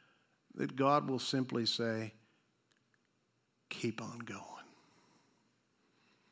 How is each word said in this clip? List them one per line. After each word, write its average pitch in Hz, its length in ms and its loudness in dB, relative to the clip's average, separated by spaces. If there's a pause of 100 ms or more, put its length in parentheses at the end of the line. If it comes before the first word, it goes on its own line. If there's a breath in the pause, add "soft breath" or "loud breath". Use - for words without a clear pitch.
(560)
that 139 200 -2
God 143 320 6
will 131 120 0
simply 123 440 0
say, 110 480 0 (1600)
"Keep 117 320 -4
on 110 160 -8
going"? 107 240 -10 (1900)